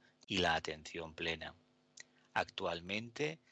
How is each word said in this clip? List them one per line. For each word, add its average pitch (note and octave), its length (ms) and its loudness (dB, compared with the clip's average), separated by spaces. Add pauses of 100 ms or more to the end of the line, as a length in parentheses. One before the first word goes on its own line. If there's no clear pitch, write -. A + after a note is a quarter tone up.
(260)
y G2+ 120 2
la E2+ 160 6
atención D#2+ 600 -4
plena. D#2+ 400 -2 (800)
Actualmente G2+ 1080 0 (120)